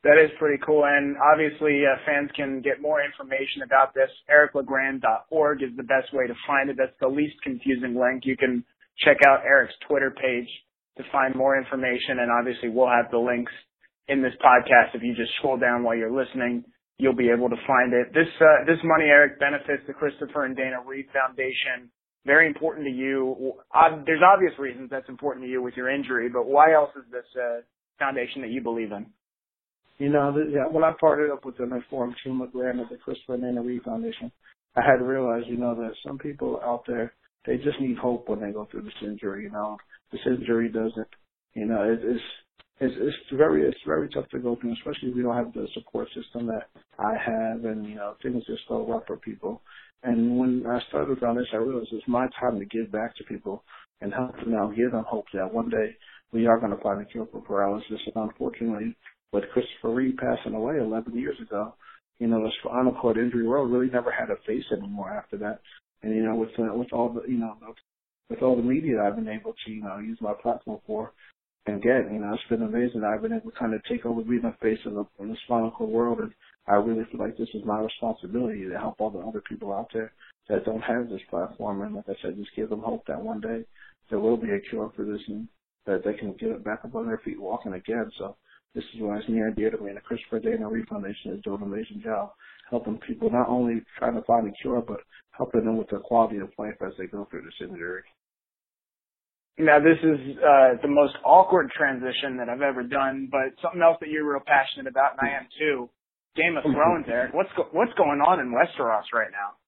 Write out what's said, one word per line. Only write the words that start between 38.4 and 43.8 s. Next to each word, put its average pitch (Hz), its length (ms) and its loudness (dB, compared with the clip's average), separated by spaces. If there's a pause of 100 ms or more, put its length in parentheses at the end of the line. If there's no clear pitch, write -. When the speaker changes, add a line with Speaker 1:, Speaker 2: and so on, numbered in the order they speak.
Speaker 2:
they 104 120 -6
go 104 180 -10
through 104 120 -12
this 107 200 -16
injury, 104 420 -8
you 101 60 -12
know. 104 260 -8 (360)
This - 120 -10
injury 117 440 0
doesn't, 110 400 -4 (460)
you 107 120 -4
know, 110 160 0
it, 113 200 2
it's, 117 200 -2 (560)
it's, 131 180 -2
it's 135 400 -6
very, 139 300 4
it's - 180 -2